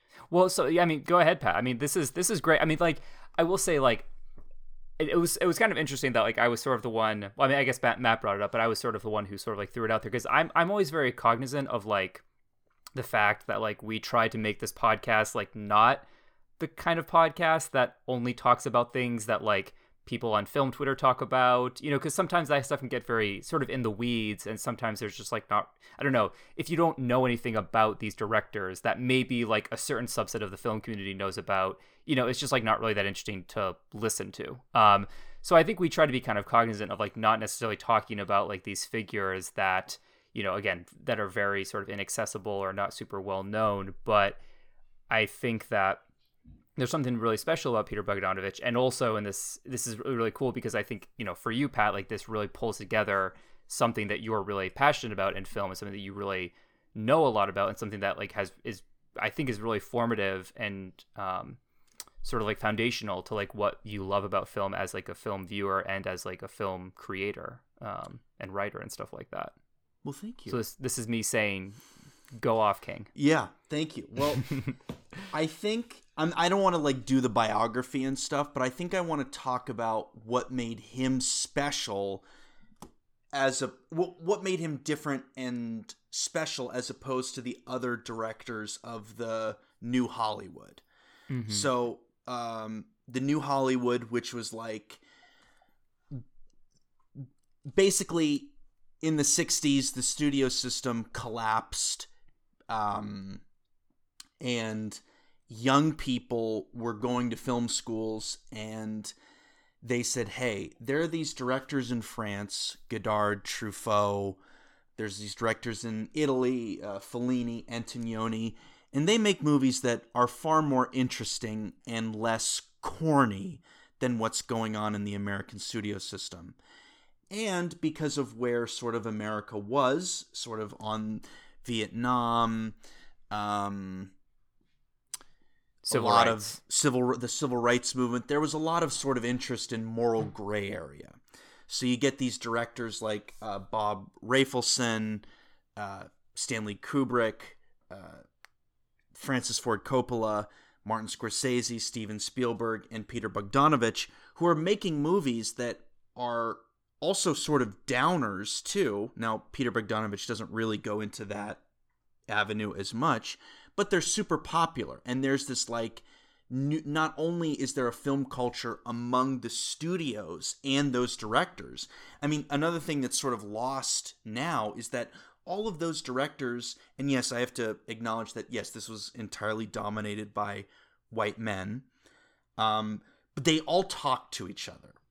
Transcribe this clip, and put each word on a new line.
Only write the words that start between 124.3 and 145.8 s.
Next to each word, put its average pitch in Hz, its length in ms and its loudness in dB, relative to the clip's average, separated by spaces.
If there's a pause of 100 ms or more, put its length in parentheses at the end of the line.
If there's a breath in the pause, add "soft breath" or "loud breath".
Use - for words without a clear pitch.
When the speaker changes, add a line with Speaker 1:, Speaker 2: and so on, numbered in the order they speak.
Speaker 2:
going 113 320 -2
on 107 220 -2
in 101 80 -4
the 101 100 -6
American 101 460 -6
studio 104 380 -6
system." - 580 -12 (720 soft breath)
And 190 520 -2
because 156 340 0
of 113 220 -2
where 120 280 0
sort 117 280 -4
of 113 100 -2
America 107 540 -4
was, 135 760 0
sort 113 280 -8
of 107 200 -8
on 107 400 -4 (420 loud breath)
Vietnam, 117 1080 0 (580 soft breath)
um, 101 840 -4 (1700 soft breath)
Speaker 1:
Civil 117 260 0
Speaker 2:
a - 20 6
lot 117 160 8
Speaker 1:
rights. 110 280 0
Speaker 2:
of - 60 -16 (100)
civil, 123 480 4
the 120 100 -4
civil 123 300 -2
rights 120 360 4
movement, 123 340 0
there 143 120 2
was 151 140 0
a 156 40 -2
lot 165 240 2
of 147 120 0
sort 135 240 0
of 117 80 -2
interest 123 480 -4
in 113 100 -4
moral 113 380 2
gray 104 480 -4
area. 76 460 -12 (500 loud breath)
So - 180 -4
you 123 140 2
get 135 180 2
these 127 220 -2
directors 117 640 -4
like, 107 400 -4
uh, 104 160 -6
Bob 104 520 -2 (140)
Rafelson, 117 1000 2 (540 soft breath)
uh, 98 280 -10 (300)